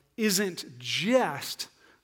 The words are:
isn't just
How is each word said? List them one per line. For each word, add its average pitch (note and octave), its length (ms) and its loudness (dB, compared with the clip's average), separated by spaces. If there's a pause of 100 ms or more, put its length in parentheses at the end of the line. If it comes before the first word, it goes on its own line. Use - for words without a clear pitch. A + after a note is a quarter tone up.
(180)
isn't F#3+ 600 0
just C#3+ 920 0 (340)